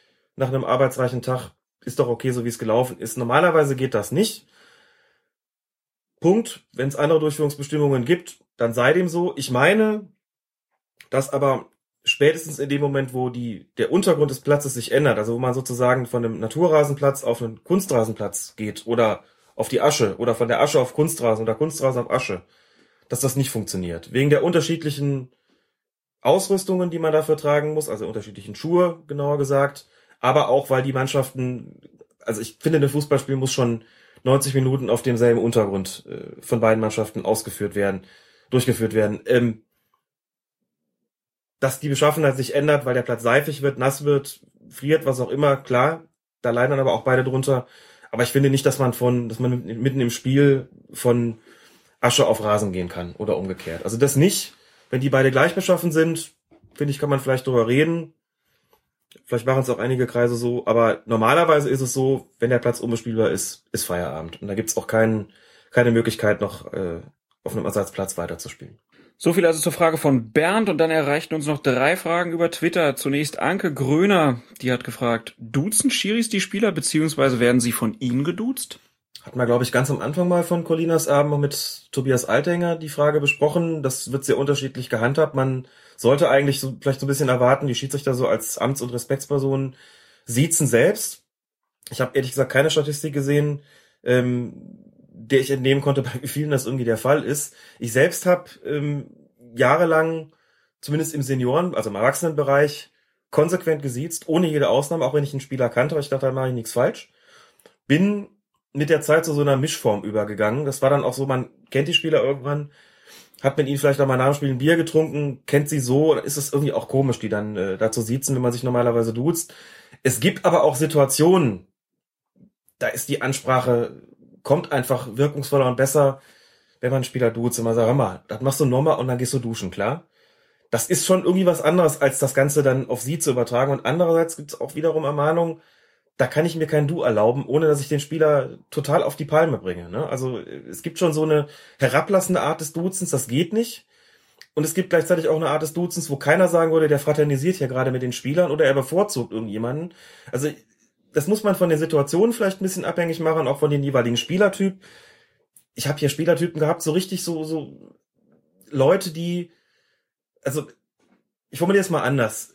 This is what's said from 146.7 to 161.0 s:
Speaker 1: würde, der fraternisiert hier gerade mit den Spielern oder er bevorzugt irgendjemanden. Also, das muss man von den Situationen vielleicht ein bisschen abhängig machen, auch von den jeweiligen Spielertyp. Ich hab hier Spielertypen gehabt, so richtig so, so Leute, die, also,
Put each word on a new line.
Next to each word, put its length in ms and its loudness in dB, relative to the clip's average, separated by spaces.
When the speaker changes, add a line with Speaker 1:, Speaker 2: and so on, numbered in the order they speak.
Speaker 1:
würde, 180 4
der 100 4
fraternisiert 580 0
hier 100 -4
gerade 260 -2
mit 100 -4
den 100 -4
Spielern 380 0
oder 160 2
er 80 4
bevorzugt 580 -2
irgendjemanden. 640 -6
Also, 200 -4
das 140 -2
muss 160 0
man 100 2
von 160 2
den 80 2
Situationen 560 2
vielleicht 260 -2
ein 40 -4
bisschen 200 -4
abhängig 340 -4
machen, 300 0
auch 100 -2
von 120 2
den 120 0
jeweiligen 360 0
Spielertyp. 640 0
Ich 140 -6
hab 100 -2
hier 120 0
Spielertypen 500 0
gehabt, 220 0
so 100 0
richtig 320 -2
so, 200 -4
so 520 -10
Leute, 420 2
die, 380 -6
also, 260 -6